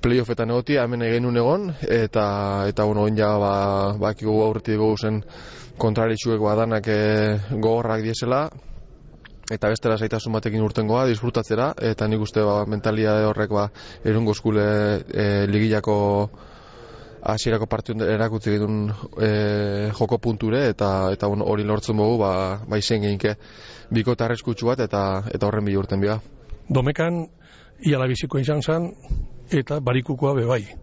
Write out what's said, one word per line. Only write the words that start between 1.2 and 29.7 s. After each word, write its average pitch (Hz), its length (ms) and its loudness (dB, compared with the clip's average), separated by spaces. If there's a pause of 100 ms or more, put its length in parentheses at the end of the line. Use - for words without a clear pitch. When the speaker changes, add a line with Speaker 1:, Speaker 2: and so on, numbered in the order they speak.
Speaker 1:
nun 120 100 0
egon, 165 320 2 (160)
eta, 110 400 2 (440)
eta, 107 200 0
bueno, 104 160 2
oin 107 120 2
ja, 107 220 2
ba, 101 140 2 (480)
bakigu 107 320 -2 (140)
aurretik 107 320 0
dugu 110 180 4
zen 107 240 -2 (600)
kontraritxuek, 113 600 2
ba, 107 160 2
danak, 113 320 0
eh, 107 480 2 (140)
gogorrak 110 540 0
diesela, 123 420 0 (1040)
eta 110 180 0
bestela 113 300 0
zaitasun 110 340 -4
batekin 110 320 0
urtengoa, 113 440 2
disfrutatzera, 117 640 0 (200)
eta 107 180 -2
nik 107 160 0
uste, 107 200 0
ba, 104 240 2
mentalidade 107 600 2
horrek, 107 240 -2
ba, 101 140 2 (360)
erungo 110 340 2
eskule, 107 280 2 (480)
eh, 101 360 2
ligillako 107 480 2 (1200)
hasierako 110 480 0
partidu 110 400 -2
erakutsi 107 460 0
ditun, 104 320 0 (340)
eh, 104 760 0
joko 117 200 0
punture, 113 560 0
eta, 95 400 2
eta, 104 160 0
bueno, 101 160 0
hori 104 220 0
lortzen 107 340 0
dugu, 113 220 4
ba, 95 100 4 (320)
ba, 107 160 -2
izen 107 240 0
geinke 104 300 0 (580)
bikote 113 320 0
arriskutsu 117 460 -2
bat, 131 100 0
eta, 98 480 0
eta 98 160 -2
horren 104 240 0
bila 98 160 2
urten 98 160 -2
biga. 104 160 2 (540)
Speaker 2:
Domekan, 160 560 0 (580)
iala 131 240 2
biziko 127 300 -2
izan 147 240 0
zan, 170 260 0 (640)
eta 147 280 0